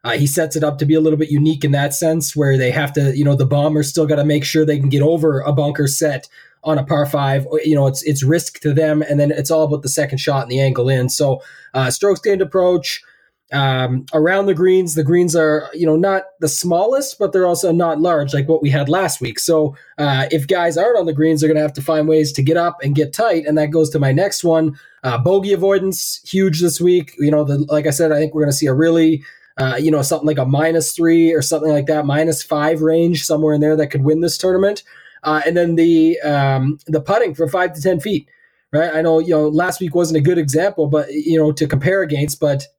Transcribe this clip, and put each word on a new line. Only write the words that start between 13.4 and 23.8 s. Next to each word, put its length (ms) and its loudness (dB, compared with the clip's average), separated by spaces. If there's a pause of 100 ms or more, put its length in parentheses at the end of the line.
um, 600 -2
around 320 2
the 80 2
greens, 420 2
the 80 0
greens 320 2
are, 380 0
you 120 -2
know, 120 2
not 260 0 (160)
the 80 -2
smallest, 720 -2
but 140 -2
they're 140 2
also 240 0
not 280 0
large 340 0
like 140 -2
what 140 2
we 80 0
had 180 0
last 320 -2
week. 200 -8
So, 360 0 (220)
uh, 340 -2
if 160 -2
guys 300 0
aren't 200 2
on 100 0
the 60 -2
greens, 280 2
they're 80 2
gonna 100 2
have 140 -2
to 80 -10
find 260 0
ways 260 2
to 80 -4
get 140 2
up 280 -2
and 120 0
get 160 0
tight, 340 0
and 120 0
that 140 0
goes 180 2